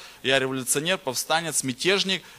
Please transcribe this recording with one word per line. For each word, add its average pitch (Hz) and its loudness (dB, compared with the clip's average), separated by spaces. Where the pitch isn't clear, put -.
я 135 4
революционер, 135 0
повстанец, 156 -2
мятежник, 180 0